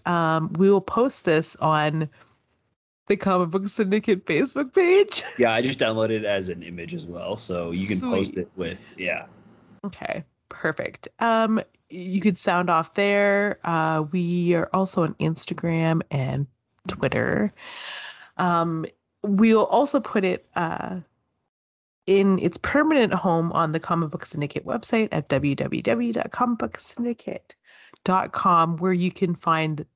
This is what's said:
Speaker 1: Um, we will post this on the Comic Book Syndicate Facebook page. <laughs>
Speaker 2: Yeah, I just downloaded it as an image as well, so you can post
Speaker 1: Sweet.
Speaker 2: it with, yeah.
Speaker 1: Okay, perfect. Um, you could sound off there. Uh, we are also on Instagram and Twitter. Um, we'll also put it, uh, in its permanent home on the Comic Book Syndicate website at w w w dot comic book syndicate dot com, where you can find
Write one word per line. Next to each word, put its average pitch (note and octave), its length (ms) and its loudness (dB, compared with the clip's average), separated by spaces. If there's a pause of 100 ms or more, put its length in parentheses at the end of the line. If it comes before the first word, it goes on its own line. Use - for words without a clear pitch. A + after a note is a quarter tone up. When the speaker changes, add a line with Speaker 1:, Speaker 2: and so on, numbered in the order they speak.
Speaker 1:
Um, D#3+ 480 0
we F#3+ 160 4
will G3 120 6
post - 440 -2
this D#3+ 320 0
on D#3 500 0 (1000)
the G#3 100 2
Comic F3+ 320 2
Book F#3+ 180 -2
Syndicate G3+ 600 0
Facebook C4 460 0
page. F#4+ 560 4
<laughs> - 100 -12
Speaker 2:
Yeah, A#2 140 4
I A#2 80 2
just C3 180 -2
downloaded A2 320 2
it G#2+ 140 -2
as G2 240 0
an F2 120 -8
image E2+ 320 -12
as E2 140 -10
well, F2+ 280 -8
so F2 360 -6
you F#2 160 -4
can G2+ 120 0 (120)
post G2 220 -2
Speaker 1:
Sweet. F#2 100 -6
Speaker 2:
it - 120 -12
with, F2+ 220 -8 (200)
yeah. - 280 -6 (580)
Speaker 1:
Okay, - 400 -8 (260)
perfect. - 580 -6 (120)
Um, A3+ 400 2 (300)
you F3+ 320 -4
could F#3 160 2
sound F3+ 320 0
off E3 240 0
there. G3+ 680 2
Uh, D#3+ 480 0
we F3 420 2
are E3 200 0
also F#3+ 280 0
on D#3+ 140 0
Instagram E3 840 0 (100)
and C3+ 340 -2 (420)
Twitter. - 640 0 (840)
Um, E3 480 0 (380)
we'll G#3+ 420 4
also C#4 340 2
put G#3+ 240 -2
it, F3+ 220 -2 (100)
uh, F3 440 -4 (1080)
in G3 320 4
its F3 180 -2
permanent C#4+ 560 2
home E3+ 380 2
on D#3 220 0
the E3 60 -2
Comic E3 300 -2
Book - 160 -10
Syndicate - 400 -6
website A3+ 460 -2
at D#3 180 -4
w C#3 240 2
w - 300 -4
w A#3 280 0
dot - 200 -4
comic A#3+ 260 -2
book - 220 -6
syndicate - 760 -10 (500)
dot F#3 280 0
com, E3+ 460 2
where F#3 140 0
you F3+ 200 0
can F3 240 -2
find D#3 500 -2 (100)